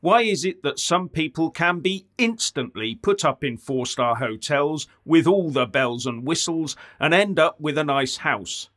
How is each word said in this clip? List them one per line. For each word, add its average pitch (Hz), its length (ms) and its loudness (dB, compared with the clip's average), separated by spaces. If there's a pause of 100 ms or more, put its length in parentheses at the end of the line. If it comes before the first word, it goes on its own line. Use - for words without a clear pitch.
Why 214 220 4
is 196 220 0
it 180 180 -4
that 135 160 -4
some 180 300 0
people 160 420 -2
can 175 300 0
be 190 260 -4 (120)
instantly 127 760 -2
put 202 300 0
up 139 200 0
in 123 120 -4
four-star 123 600 -2
hotels 143 720 -2 (180)
with 156 220 6
all 180 240 2
the 127 160 0
bells 120 380 -2
and 123 220 -6
whistles 165 500 -2 (220)
and 156 160 2
end 196 240 2
up 160 220 2
with 151 180 -2
a 156 60 0
nice 139 340 0
house 107 580 -4